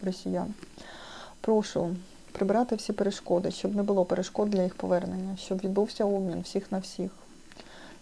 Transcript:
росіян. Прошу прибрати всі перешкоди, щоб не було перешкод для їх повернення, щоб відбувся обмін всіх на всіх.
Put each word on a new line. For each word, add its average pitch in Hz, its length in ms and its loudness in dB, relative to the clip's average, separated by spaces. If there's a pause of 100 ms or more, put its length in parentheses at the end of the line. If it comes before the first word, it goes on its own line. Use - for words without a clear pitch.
росіян. 185 500 -2 (880)
Прошу 208 540 2 (360)
прибрати 214 440 4
всі 214 180 -2
перешкоди, 190 580 2
щоб 196 240 -2
не 202 80 4
було 196 220 4
перешкод 185 440 0
для 190 140 4
їх 180 120 0
повернення, 185 640 0
щоб - 200 -4
відбувся 202 480 2
обмін 190 360 2
всіх - 300 -4
на 190 80 0
всіх. 185 320 -4 (920)